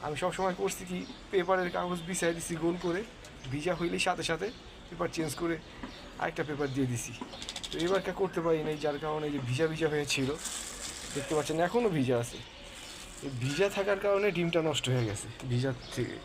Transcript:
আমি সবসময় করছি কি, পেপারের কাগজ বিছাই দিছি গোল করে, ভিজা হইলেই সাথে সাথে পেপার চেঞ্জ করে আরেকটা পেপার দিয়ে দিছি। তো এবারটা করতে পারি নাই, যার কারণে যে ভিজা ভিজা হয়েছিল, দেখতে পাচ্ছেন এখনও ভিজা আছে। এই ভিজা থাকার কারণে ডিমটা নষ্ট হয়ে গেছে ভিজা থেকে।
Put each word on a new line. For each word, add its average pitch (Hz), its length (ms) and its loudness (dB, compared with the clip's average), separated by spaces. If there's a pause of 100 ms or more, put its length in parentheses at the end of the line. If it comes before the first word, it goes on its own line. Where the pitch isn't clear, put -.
আমি 151 180 -2
সবসময় 185 380 2
করছি 190 280 0
কি, 180 100 -2 (320)
পেপারের 185 440 4
কাগজ 180 320 0
বিছাই 175 300 2
দিছি 170 160 -4 (100)
গোল 170 120 4 (100)
করে, 175 160 2 (520)
ভিজা 151 260 2
হইলেই 175 280 2
সাথে 180 220 2
সাথে 165 180 0 (400)
পেপার 170 280 -2
চেঞ্জ 160 160 0 (100)
করে 170 140 2 (680)
আরেকটা 165 280 0
পেপার 143 260 0
দিয়ে 131 160 4
দিছি। 120 200 -4 (580)
তো - 60 -6 (100)
এবারটা 185 260 2 (100)
করতে 175 240 0
পারি 165 220 6
নাই, 151 160 -2
যার 147 200 2
কারণে 151 300 -2
যে 143 60 0 (100)
ভিজা 139 220 4
ভিজা 160 220 2
হয়েছিল, 139 360 2 (840)
দেখতে 147 200 -2
পাচ্ছেন 151 220 2 (100)
এখনও 233 300 4
ভিজা 127 260 4
আছে। - 140 -6 (880)
এই 135 60 -4 (120)
ভিজা 147 320 2
থাকার 196 300 2
কারণে 202 220 6 (100)
ডিমটা 170 320 4
নষ্ট - 240 0
হয়ে 123 160 4
গেছে 101 180 -4 (240)
ভিজা 123 200 2 (240)
থেকে। 113 300 -2